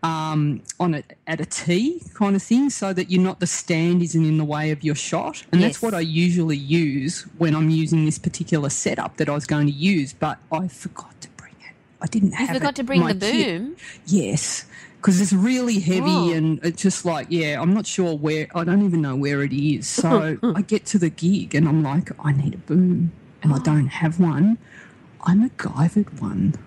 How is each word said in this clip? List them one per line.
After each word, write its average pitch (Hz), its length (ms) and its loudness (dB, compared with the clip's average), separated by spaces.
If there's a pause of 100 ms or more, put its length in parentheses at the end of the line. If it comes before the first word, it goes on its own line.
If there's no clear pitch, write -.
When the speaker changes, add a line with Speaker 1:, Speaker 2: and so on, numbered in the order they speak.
Speaker 1:
um, 156 580 -2 (180)
on 165 140 0
a, 147 100 -6 (220)
at 156 160 -6
a 170 40 -6
T 247 580 -2 (100)
kind 202 220 0
of 190 80 0
thing, 269 260 2
so 196 240 -6
that 180 160 -4
you're 180 120 2
not, 185 180 0
the 175 80 -2
stand 175 560 0
isn't 160 200 2
in 156 140 2
the 156 80 0
way 151 240 -4
of 151 140 -4
your 151 100 -2
shot. - 580 -6
And 170 80 6
that's 220 180 4
Speaker 2:
Yes. - 40 -6
Speaker 1:
what 226 140 -2
I 170 60 -2
usually 165 540 2
use 143 680 -2 (160)
when 160 160 2
I'm 156 160 2
using 160 340 2
this 151 140 -2
particular 156 500 -2
setup - 480 -4
that 151 100 0
I 147 60 -2
was 147 140 -6
going 147 180 2
to 143 80 2
use, 151 400 0
but 151 240 -4 (140)
I 175 160 -4
forgot - 540 -14
to - 100 -20
bring - 240 -20 (120)
it. - 60 -20 (260)
I - 60 -8
didn't 196 240 2
Speaker 2:
You - 60 -6 (100)
Speaker 1:
have 247 120 -2
Speaker 2:
forgot - 120 0
Speaker 1:
it 254 60 -6
Speaker 2:
to 269 80 -4
bring 269 180 2
Speaker 1:
in - 60 2
Speaker 2:
the 220 80 0
Speaker 1:
my 185 40 -6 (120)
kit. 262 280 0
Speaker 2:
boom? 277 160 -8 (300)
Speaker 1:
Yes, 156 600 -2 (360)
'cause 185 180 4
it's 196 140 2
really 233 460 2
heavy 185 260 0
Speaker 2:
Oh. 175 260 2
Speaker 1:
and 160 320 0
it's 170 200 -4
just 190 200 2
like, 156 280 -2
yeah, 151 280 0
I'm 170 140 2
not 208 140 0
sure 175 280 0
where, 151 380 -2
I 170 100 -2
don't 196 220 4
even 170 160 2
know 135 140 -2
where 143 260 0
it 143 100 -2
is. 143 360 0
So 160 520 0
Speaker 2:
<laughs> 220 160 0
Speaker 1:
I 196 60 0
get - 240 -2
to 208 140 0
the 170 100 2
gig 170 460 -2
and 156 120 4
I'm 156 140 2
like, 147 300 -2 (120)
"I 147 100 0
need 143 200 0
a - 60 -10
boom," 175 540 2 (280)
and 151 100 2
I 139 60 2
Speaker 2:
Oh. 127 60 -4
Speaker 1:
don't 151 240 2
have 160 320 -2
one. 175 400 4 (680)
I 175 80 2
MacGyvered 196 880 0
one. 101 320 0 (140)